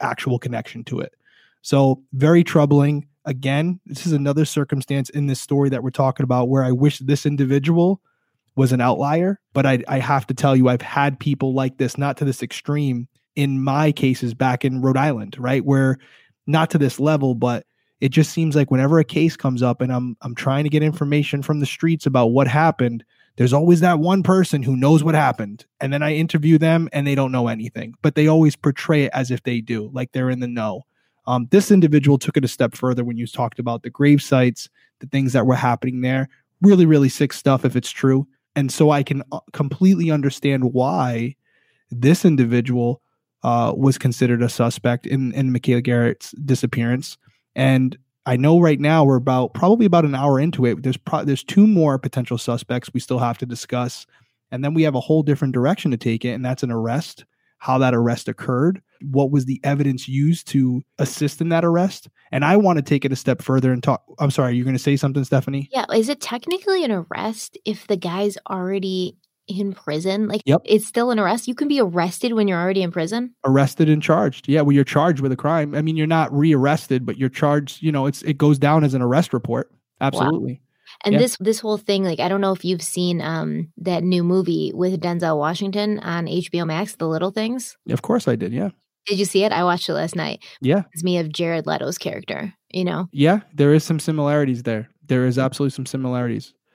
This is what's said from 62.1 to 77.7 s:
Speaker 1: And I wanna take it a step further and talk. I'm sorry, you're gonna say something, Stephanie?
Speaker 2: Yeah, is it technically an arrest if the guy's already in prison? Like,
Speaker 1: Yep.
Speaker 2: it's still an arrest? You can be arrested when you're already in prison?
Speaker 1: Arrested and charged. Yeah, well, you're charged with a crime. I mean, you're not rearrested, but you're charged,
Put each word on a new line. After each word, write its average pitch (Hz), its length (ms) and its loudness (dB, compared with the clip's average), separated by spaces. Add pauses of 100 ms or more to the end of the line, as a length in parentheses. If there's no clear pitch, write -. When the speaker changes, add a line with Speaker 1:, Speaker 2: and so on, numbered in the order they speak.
Speaker 1:
And 135 120 -2
I 175 140 4
wanna 180 240 4
take 139 240 0
it 135 60 -2
a 131 40 -4
step - 260 -2
further 131 300 2
and 123 100 -2
talk. 135 220 -2 (160)
I'm 143 120 0
sorry, 123 240 0
you're 123 100 -2
gonna 131 140 -2
say 143 180 0
something, 139 260 -2
Stephanie? 139 480 -2
Speaker 2:
Yeah, - 220 -4
is 226 160 2
it 285 100 -4
technically 359 640 -4
an 240 80 -2
arrest 208 760 -8
if 214 220 -8
the 202 100 -2
guy's 185 400 -4 (120)
already 185 680 -4 (320)
in 196 240 -4
prison? 190 540 -4
Like, 208 180 -4
Speaker 1:
Yep. - 200 2
Speaker 2:
it's 214 200 2
still 240 240 -2
an 226 100 0
arrest? 208 280 -2
You 247 80 -6
can 294 140 -2
be 285 100 0
arrested 180 540 -2
when 208 160 0
you're 170 100 -2
already 190 220 -2
in 170 100 -2
prison? 208 420 -6 (120)
Speaker 1:
Arrested 139 420 2
and 151 160 2
charged. 160 460 0
Yeah, 151 100 2
well, 143 140 2
you're 139 100 4
charged 147 380 0
with 135 100 -2
a 131 60 -4
crime. 147 360 -2
I 147 80 -2
mean, 160 140 -2
you're 156 100 -2
not 156 280 0
rearrested, 143 720 2
but 110 120 -6
you're 131 120 -2
charged, 147 520 -2